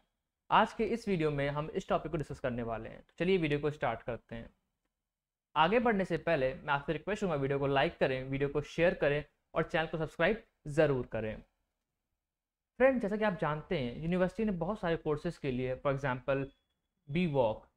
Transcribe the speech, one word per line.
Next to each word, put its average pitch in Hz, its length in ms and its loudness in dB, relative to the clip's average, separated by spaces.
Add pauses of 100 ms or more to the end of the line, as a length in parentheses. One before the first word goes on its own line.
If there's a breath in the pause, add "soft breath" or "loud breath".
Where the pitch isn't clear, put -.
(500)
आज 202 220 4
के 226 140 -2
इस 226 220 -4
वीडियो 156 220 2
में 143 180 0
हम 147 260 -4
इस - 140 -4
टॉपिक 165 240 0
को 170 60 0
डिस्कस 143 220 -8
करने 120 220 -2
वाले 113 260 -6
हैं, - 120 -16
तो - 180 -20
चलिए 185 200 4
वीडियो 147 220 0
को 151 100 0
स्टार्ट 131 320 -4
करते 117 320 -8
हैं। 113 160 -12 (1040)
आगे 170 220 6
बढ़ने 220 260 4
से 170 140 0
पहले 143 360 2
मैं 143 200 -2
आपसे 143 180 -2
रिक्वेस्ट 185 280 -4
करूंगा, 175 160 0
वीडियो 139 220 0
को 143 80 0
लाइक 143 320 2
करें, 131 260 0
वीडियो 135 240 -2
को 147 120 -2 (140)
शेयर 175 200 4
करें 147 300 2 (300)
और 165 80 0
चैनल 160 240 -2
को 165 120 -6
सब्सक्राइब 170 460 0 (240)
ज़रूर 143 380 2
करें। 110 280 -4 (1500)
फ्रेंड्स, 262 220 4
जैसा 202 140 -2
कि 214 80 -2
आप 190 160 0
जानते 156 380 -2
हैं, 123 240 -6
यूनिवर्सिटी 180 420 0
ने 214 80 0
बहुत 180 280 -4
सारे 170 180 0
कोर्सेज 156 400 -4
के 143 120 -4
लिए, 127 360 -4
for 139 120 0
example, 135 480 -2 (600)
बी 175 180 0
वॉक, 127 400 0 (100)